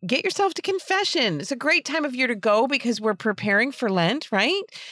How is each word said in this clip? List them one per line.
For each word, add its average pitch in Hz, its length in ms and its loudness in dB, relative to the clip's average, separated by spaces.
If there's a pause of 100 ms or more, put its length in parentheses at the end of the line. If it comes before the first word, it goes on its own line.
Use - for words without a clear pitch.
get 254 180 0
yourself 381 300 0
to - 80 -6
confession. 359 800 0
It's 190 100 -8
a 269 60 -2
great 302 280 2
time 302 200 -2
of 262 100 -4
year 254 140 0
to 233 80 -2
go 220 320 4
because 247 320 0
we're 214 140 0
preparing 214 580 0
for 220 180 -2
Lent, 190 400 0
right? 254 320 2 (300)